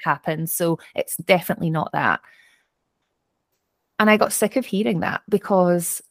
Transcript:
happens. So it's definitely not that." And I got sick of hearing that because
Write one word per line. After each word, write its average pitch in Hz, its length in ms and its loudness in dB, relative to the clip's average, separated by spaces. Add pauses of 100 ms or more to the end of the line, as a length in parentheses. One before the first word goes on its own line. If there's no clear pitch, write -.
happens. 160 500 -2
So 165 280 0 (160)
it's - 220 -4
definitely 170 520 0
not 160 220 -4
that." 135 280 0 (1800)
And 214 100 4
I 214 60 8
got - 160 0
sick - 240 -2
of 254 100 0
hearing 202 340 -2
that - 280 -4
because 180 840 2